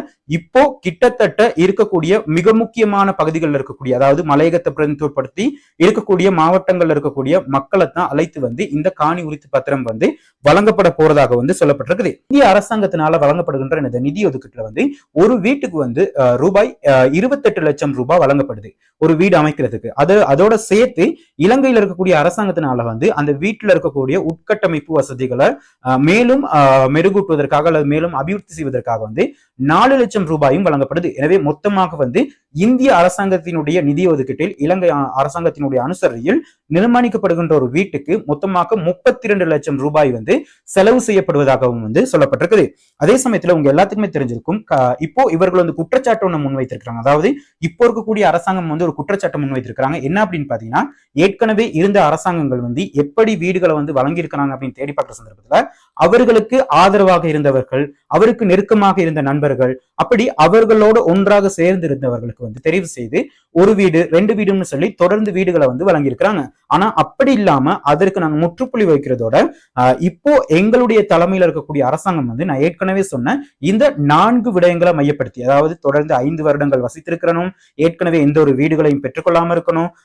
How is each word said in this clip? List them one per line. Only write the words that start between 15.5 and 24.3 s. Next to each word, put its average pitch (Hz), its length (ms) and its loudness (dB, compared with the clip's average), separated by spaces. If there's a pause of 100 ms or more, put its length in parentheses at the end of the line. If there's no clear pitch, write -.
வந்து, 135 420 -2
அ, 123 160 2
ரூபாய், 196 420 0 (100)
அ, 131 200 4
இருபத்தெட்டு 196 540 0
லட்சம் 147 320 -2
ரூபாய் 127 260 0
வழங்கப்படுது 135 500 -2 (280)
ஒரு 160 180 2
வீடு 180 220 2
அமைக்கிறதுக்கு. 147 500 -2
அது, 170 340 2
அதோட 175 320 2
சேர்த்து 214 520 0 (360)
இலங்கையில 247 380 2
இருக்கக்கூடிய 185 340 0
அரசாங்கத்தினால 160 720 0
வந்து 117 300 -2
அந்த 147 180 -2
வீட்டுல 202 360 -4
இருக்கக்கூடிய 143 500 0
உட்கட்டமைப்பு 165 760 -4